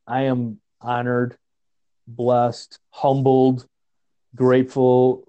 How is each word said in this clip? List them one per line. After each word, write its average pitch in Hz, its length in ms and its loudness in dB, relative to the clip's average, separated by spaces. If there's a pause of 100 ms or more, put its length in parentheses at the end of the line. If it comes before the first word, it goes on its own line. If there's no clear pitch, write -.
I 131 160 -4
am 123 380 -4 (200)
honored, 123 560 -4 (720)
blessed, 120 720 -4 (120)
humbled, 131 760 0 (680)
grateful 127 960 2